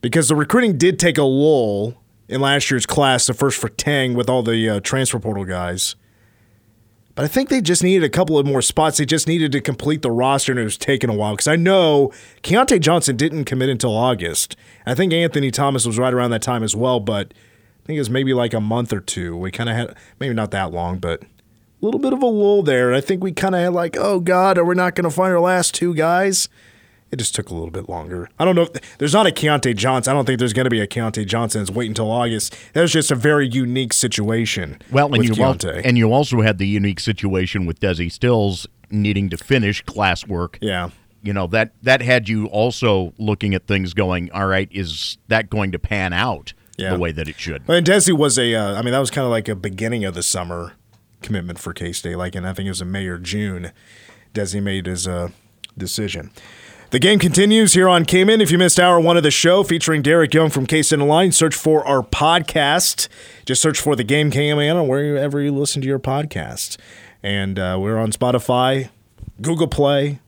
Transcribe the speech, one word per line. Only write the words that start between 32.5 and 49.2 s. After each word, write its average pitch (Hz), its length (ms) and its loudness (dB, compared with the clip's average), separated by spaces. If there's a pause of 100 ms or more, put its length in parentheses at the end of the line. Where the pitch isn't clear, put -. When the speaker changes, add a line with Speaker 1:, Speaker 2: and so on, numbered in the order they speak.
Speaker 1:
That 160 100 2
was 170 80 2
just 156 180 2
a 143 60 2
very 147 340 2
unique 123 440 -2
situation 107 840 -2 (140)
Speaker 2:
Well, 139 160 4
and 135 100 0
Speaker 1:
with 117 180 2
Speaker 2:
you 110 80 0
al- 131 120 2
Speaker 1:
Keontae. 87 280 -6
Speaker 2:
and 123 140 2
you 113 160 4
also 127 280 2
had 107 180 2
the 98 80 0
unique 101 320 0
situation 95 680 -2
with 82 140 -6
Desi 87 320 -2
Stills 107 560 0 (240)
needing 104 400 0
to 85 60 -8
finish 107 480 0
classwork. 90 760 -4
Speaker 1:
Yeah. 90 280 -4 (340)
Speaker 2:
You 101 100 -4
know, 95 140 -2
that, 110 240 -2 (100)
that 131 220 2
had 120 260 2
you 110 160 0
also 104 720 0
looking 104 380 -2
at 90 100 -4
things 92 300 -2
going, 90 360 -2
"All 98 140 -4
right, 95 260 0
is 85 460 -8 (120)
that 110 200 0
going 101 220 -2
to 85 80 -6
pan 95 340 -4
out 90 400 -4 (240)
Speaker 1:
Yeah. 95 160 -4
Speaker 2:
the 90 60 -2
way 85 120 -2
that 76 160 -6
it 76 120 -14
should?" 71 280 -10
Speaker 1:
And 165 200 2
Desi 190 280 4
was 143 220 2
a, 120 160 0
uh, 104 220 -2
I 110 80 -4
mean, 123 80 -2
that 131 80 2
was 127 100 -2
kinda 131 200 -2